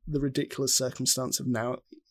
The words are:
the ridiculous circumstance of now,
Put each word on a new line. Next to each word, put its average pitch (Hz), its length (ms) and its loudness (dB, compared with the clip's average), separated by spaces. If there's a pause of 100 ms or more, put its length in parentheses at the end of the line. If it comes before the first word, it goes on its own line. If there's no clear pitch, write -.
the 147 120 0
ridiculous 139 560 0
circumstance 127 640 0
of - 80 -6
now, 120 300 0 (340)